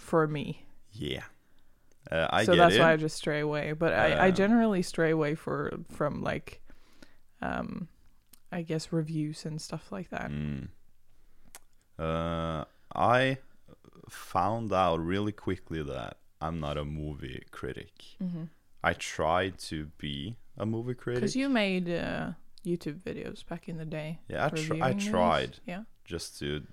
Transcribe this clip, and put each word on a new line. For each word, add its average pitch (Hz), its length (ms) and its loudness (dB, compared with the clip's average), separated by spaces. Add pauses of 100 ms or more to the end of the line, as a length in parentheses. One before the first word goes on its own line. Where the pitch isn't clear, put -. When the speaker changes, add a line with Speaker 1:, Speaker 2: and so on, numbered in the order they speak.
Speaker 1:
for 160 240 4
me. 151 380 -6 (280)
Speaker 2:
Yeah. 73 320 -4 (840)
Uh, 80 200 2
I 98 140 4
Speaker 1:
So 180 100 6
Speaker 2:
get 175 40 8
Speaker 1:
that's 175 180 10
Speaker 2:
it. 117 40 10
Speaker 1:
why 165 120 10
I 160 40 6
just 156 200 -2
stray 147 240 -2
away. 151 320 -2
But 156 200 2
I, - 200 6
I - 160 6
Speaker 2:
Um, 185 60 6
Speaker 1:
generally 220 480 6
stray 165 280 2
away 156 240 2
for, - 380 -4 (180)
from, 151 320 -2
like, - 400 -4 (800)
um, 65 460 -4 (640)
I 175 120 -4
guess 160 300 -4
reviews 156 520 -2
and 156 160 -6
stuff - 320 -10
like 165 180 -10
that. - 200 -6
Speaker 2:
Mm. 73 380 -4 (1300)
Uh, 82 680 -2 (300)
I 127 440 4 (680)
found 101 640 0
out 90 280 6
really 98 320 0
quickly 87 500 -4
that 65 360 -6 (220)
I'm 82 200 -4
not 73 180 -2
a 73 60 -2
movie 76 680 -6
critic. - 420 -8 (300)
Speaker 1:
Mm-hmm. 175 220 -4 (380)
Speaker 2:
I 85 120 4
try 87 560 0
to 78 360 -8 (120)
be 76 380 -6 (200)
a - 80 -6
movie 117 300 -4
critic. 123 280 -4
Speaker 1:
'Cause - 140 0
you 269 120 0
made, 196 420 2
uh, - 420 -4 (320)
YouTube 175 380 -4
videos - 440 -8
back - 220 -10
in 160 100 -8
the 160 60 -8
day 156 440 -8
Speaker 2:
Yeah, 82 180 0
I - 40 2
tr-, 160 60 -6
I 160 320 0
Speaker 1:
reviewing 127 80 2
movies. 202 120 -2
Speaker 2:
tried. 82 580 4
Speaker 1:
Yeah. 180 160 -8 (220)
Speaker 2:
Just - 340 -8
to, 73 340 -4